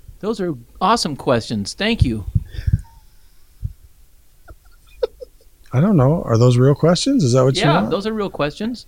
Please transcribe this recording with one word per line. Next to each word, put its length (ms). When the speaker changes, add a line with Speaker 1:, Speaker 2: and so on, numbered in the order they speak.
Speaker 1:
Those 200
are 140
awesome 360
questions. 580
Thank 300
you. 200
Speaker 2:
I 60
don't 160
know. 260
Are 160
those 200
real 160
questions? 500
Is 80
that 120
what 120
you 60
Speaker 1:
Yeah, 180
Speaker 2:
want? 100
Speaker 1:
those 160
are 60
real 180
questions. 580